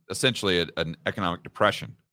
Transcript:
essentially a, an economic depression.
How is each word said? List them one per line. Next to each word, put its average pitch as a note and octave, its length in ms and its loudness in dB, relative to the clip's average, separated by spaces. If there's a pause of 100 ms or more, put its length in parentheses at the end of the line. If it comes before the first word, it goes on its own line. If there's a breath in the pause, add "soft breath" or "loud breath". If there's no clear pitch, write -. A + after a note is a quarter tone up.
(120)
essentially G2 500 2
a, E2 60 0 (100)
an E2 180 -2 (120)
economic F2+ 340 -2
depression. - 540 0 (180)